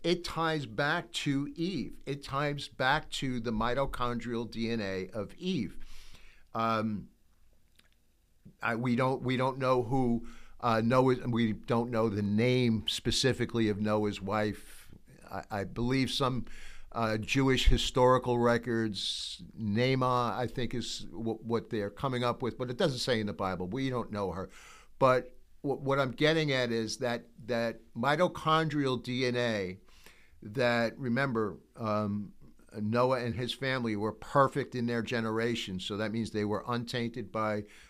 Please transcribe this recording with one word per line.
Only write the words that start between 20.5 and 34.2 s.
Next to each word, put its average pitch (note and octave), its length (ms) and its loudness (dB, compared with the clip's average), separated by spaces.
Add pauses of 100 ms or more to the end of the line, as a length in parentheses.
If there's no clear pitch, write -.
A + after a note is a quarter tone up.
is A2+ 380 -6
w-, A2 300 -4
what A2+ 260 -2
they're G2+ 220 -2
coming B2 340 -2
up A#2+ 180 0
with, A#2 160 -2
but B2+ 120 -4
it B2 80 -6
doesn't D3 200 2
say A2+ 220 2
in G#2+ 60 -2
the G2 80 -4
Bible. F#2 340 -4
We C3 220 -2
don't A2+ 200 -4
know G2+ 220 -2
her. F#2 160 -6 (500)
But B2+ 380 4 (260)
w-, C#3 180 -2
what C3+ 200 2
I'm B2+ 120 2
getting D#3 380 4
at B2+ 220 2
is A2+ 240 -2
that, A#2+ 300 -2 (180)
that A#2 360 -2 (160)
mitochondrial D3+ 1040 2
D B2 260 -2
N B2 100 0
A G#2 400 0 (640)
that, A#2+ 560 0
remember, A#2+ 600 0 (180)
um, G#2 560 -2 (480)
Noah A#2+ 400 2
and A#2+ 140 -2
his B2 180 -4
family B2+ 440 -2
were G#2+ 160 -2
perfect C3+ 600 2